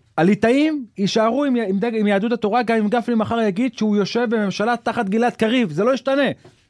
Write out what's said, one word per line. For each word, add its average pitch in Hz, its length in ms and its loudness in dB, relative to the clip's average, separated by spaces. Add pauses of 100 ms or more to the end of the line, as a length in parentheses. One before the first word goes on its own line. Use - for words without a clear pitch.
(180)
הליטאים 240 680 2 (120)
יישארו 220 480 0
עם, 262 100 0
עם 202 240 -2
דג-, 226 160 -2
עם 214 120 0
יהדות 208 240 0
התורה, 233 320 0
גם 226 140 0
אם 214 120 0
גפני 240 260 -2
מחר 220 260 0
יגיד 220 360 -2
שהוא 214 200 0
יושב 233 320 0
בממשלה 214 540 -2
תחת 226 260 -4
גלעד 226 240 0
קריב, 220 380 0
זה 156 120 -2
לא 254 100 2
ישתנה. 269 340 0 (420)